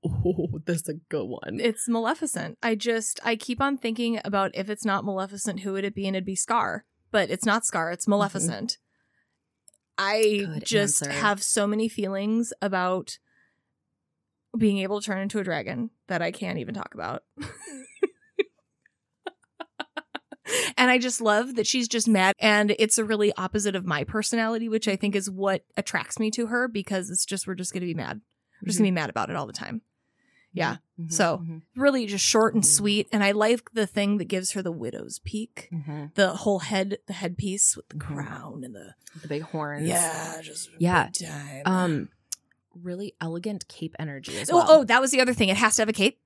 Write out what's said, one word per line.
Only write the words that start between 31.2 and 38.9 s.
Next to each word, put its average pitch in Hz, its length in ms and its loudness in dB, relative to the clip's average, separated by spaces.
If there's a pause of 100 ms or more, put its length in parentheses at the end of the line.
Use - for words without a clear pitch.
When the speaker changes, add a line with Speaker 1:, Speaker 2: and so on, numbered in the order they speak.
Speaker 1:
Mm-hmm. 165 160 -8 (180)
Speaker 2:
really 262 300 4
just 196 180 -2
short 220 300 4
and 214 80 4
Speaker 1:
Mm-hmm. - 140 6
Speaker 2:
sweet. 208 360 2
And 208 100 4
I 196 100 4
like 220 420 2
the 220 120 2
thing 202 320 0
that 175 100 -2
gives 185 240 -2
her 196 100 -4
the 175 100 -4
widow's - 460 -8
peak. - 520 -8
Speaker 1:
Mm-hmm. 151 440 -8
Speaker 2:
The 196 160 4
whole 190 300 0
head, 196 360 -2 (100)
the 202 60 -10
headpiece 185 640 -2
with - 140 -18
the 143 60 -12
Speaker 1:
Mm-hmm. 151 180 -8
Speaker 2:
crown - 500 -10
and - 100 -14
the - 200 -18 (260)